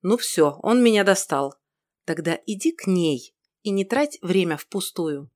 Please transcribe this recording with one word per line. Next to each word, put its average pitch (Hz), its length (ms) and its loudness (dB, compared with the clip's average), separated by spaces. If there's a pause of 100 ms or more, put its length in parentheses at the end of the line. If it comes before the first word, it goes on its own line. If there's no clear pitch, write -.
«Ну 202 140 2
все, - 460 0
он 240 200 2
меня 214 220 4
достал». 143 500 0 (500)
«Тогда 165 420 -4
иди 214 260 -2
к - 140 -10
ней 170 480 0 (280)
и 208 80 -4
не 196 140 0
трать 277 380 -2
время 175 340 0
впустую». 156 800 -6